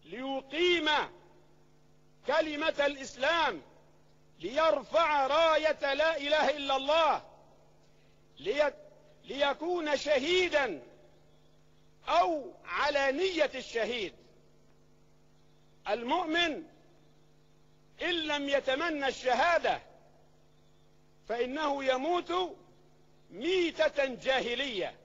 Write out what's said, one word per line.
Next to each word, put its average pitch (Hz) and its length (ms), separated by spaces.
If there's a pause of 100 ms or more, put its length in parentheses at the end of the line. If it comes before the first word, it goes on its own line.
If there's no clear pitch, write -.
ليقيم 269 840 (1400)
كلمة 302 480 (120)
الإسلام، 277 760 (760)
ليرفع 285 880
راية 302 680
لا 320 220
إله 285 340
إلا 277 260
الله، 277 460 (1160)
لي-، 269 360 (500)
ليكون 285 720
شهيداً 294 840 (1300)
أو 320 440 (120)
على 269 480
نية 311 420
الشهيد. 226 600 (1700)
المؤمن 302 760 (1400)
إن 339 120
لم 302 340
يتمنى 277 600
الشهادة 254 720 (1500)
فإنه 277 560
يموت 339 720 (720)
ميتة 311 760
جاهلية. 240 880 (100)